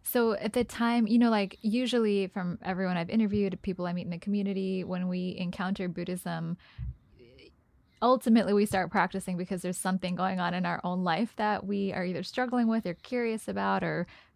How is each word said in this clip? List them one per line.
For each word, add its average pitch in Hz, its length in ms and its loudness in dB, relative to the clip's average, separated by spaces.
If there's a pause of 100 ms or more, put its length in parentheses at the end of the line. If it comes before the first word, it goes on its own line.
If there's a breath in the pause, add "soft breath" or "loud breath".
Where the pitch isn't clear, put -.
So 233 300 2
at 208 200 -4
the 247 100 2
time, 233 440 2
you 226 100 6
know, 233 140 6
like, 202 300 0
usually 220 680 2
from 180 360 -4
everyone 185 340 -2
I've 170 120 -2
interviewed, 202 540 2
people 180 240 -4
I 175 60 -4
meet 175 120 -4
in 170 60 -6
the 170 80 -6
community, 196 640 -2
when 180 240 -4
we 180 320 -2
encounter 185 500 -4
Buddhism, 170 680 -6 (1500 loud breath)
ultimately 233 520 6
we 208 120 6
start 190 260 0
practicing 185 460 0
because 180 240 -4
there's 180 160 -4
something 185 380 -2
going 185 240 0
on 175 140 0
in 180 120 -2
our 175 180 -2
own 180 200 -2
life 180 340 0
that 208 280 0
we 196 280 -2
are 185 120 -2
either 180 180 -4
struggling 247 440 0
with 226 180 0
or 175 100 -2
curious 233 520 -4
about 196 360 0
or, 170 220 -2 (300 loud breath)